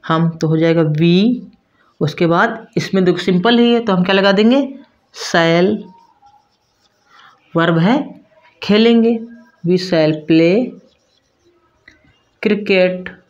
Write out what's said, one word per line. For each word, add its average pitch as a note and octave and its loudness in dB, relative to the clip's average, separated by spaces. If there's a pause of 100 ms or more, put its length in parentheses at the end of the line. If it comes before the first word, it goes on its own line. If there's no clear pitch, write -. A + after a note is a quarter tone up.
हम, E3 0
तो D#3+ -6
हो D#3+ 0
जाएगा E3 2 (100)
we, F3 0 (600)
उसके E3 -2
बाद G3+ -2 (120)
इसमें F#3+ -2
देखो F3+ 0
simple F#3+ 0
ही A#3+ 2
है A#3 0
तो A3+ -4
हम F3+ 0
क्या F#3+ -2
लगा G3 2
देंगे, A3+ 2 (540)
shall, E3+ 0 (1900)
वर्ब E3+ 0
है G3+ 2 (640)
खेलेंगे, A3+ 2 (500)
we F3+ 2
shall D#3 0 (140)
play E3 4 (1900)
cricket। F#3 -2 (200)